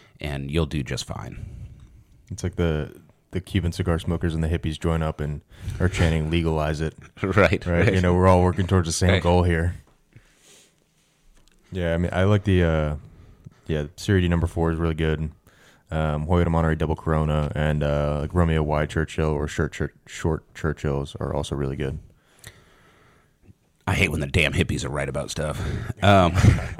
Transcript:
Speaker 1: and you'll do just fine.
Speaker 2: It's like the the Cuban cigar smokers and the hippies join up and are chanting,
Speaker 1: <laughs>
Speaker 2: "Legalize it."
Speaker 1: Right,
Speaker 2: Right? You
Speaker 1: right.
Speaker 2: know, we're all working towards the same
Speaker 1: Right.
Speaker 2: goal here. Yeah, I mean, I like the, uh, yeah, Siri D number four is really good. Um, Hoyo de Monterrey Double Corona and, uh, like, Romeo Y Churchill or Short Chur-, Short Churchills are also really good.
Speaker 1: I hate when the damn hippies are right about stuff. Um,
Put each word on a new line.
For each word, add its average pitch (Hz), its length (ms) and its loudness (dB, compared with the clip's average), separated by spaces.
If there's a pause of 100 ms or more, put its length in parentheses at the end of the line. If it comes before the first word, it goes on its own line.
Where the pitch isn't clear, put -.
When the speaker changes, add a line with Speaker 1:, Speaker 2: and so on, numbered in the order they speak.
(200)
Speaker 1:
and 69 300 -8
you'll 80 160 0
do 69 160 -6
just 64 240 -8
fine. - 400 -12 (840)
Speaker 2:
It's - 120 -10
like 87 140 -6
the 80 440 -2 (320)
the 92 80 -4
Cuban 87 320 -2
cigar 85 260 -2
smokers 85 360 -2
and 80 80 -2
the 80 60 0
hippies 82 300 -2
join 82 240 0
up 78 180 -4
and 76 200 -6 (400)
are 90 80 2
chanting, 80 420 0
Speaker 1:
<laughs> 85 60 0
Speaker 2:
"Legalize 80 440 0
it." 78 140 -4 (280)
Speaker 1:
Right, 95 440 4
Speaker 2:
Right? 85 200 2
You 107 80 4
Speaker 1:
right. 92 80 2
Speaker 2:
know, 90 120 4
we're 92 140 4
all 90 140 6
working 90 240 2
towards 90 220 2
the 82 40 -4
same 90 180 2
Speaker 1:
Right. 98 120 2
Speaker 2:
goal 87 200 4
here. 87 320 2 (2000)
Yeah, 85 220 -2
I 85 40 0
mean, 85 140 0
I 92 120 2
like 104 200 2
the, 92 180 4
uh, 78 340 0 (720)
yeah, 76 180 -2 (120)
Siri 98 260 2
D 87 60 2
number 87 180 2
four 82 240 0
is 80 80 -2
really 82 160 0
good. 78 360 -2 (600)
Um, 78 360 -2
Hoyo 87 180 4
de 82 60 2
Monterrey 80 280 0
Double 78 180 -2
Corona 76 580 0
and, 76 280 0
uh, 73 380 0
like, 76 140 -6
Romeo 82 280 2
Y 76 240 0
Churchill 78 440 -4
or 73 160 -2
Short 76 260 -4
Chur-, - 200 -6 (140)
Short - 360 -4 (120)
Churchills 71 680 -4
are 76 140 -4
also 71 200 -4
really 69 220 -4
good. 69 220 -6 (1900)
Speaker 1:
I 87 80 0
hate 82 160 2
when 76 100 -4
the 71 60 -4
damn 69 260 2
hippies 71 320 -2
are 67 40 -6
right 69 200 -4
about 67 220 -6
stuff. 73 300 -6 (420)
Um, 92 320 6 (460)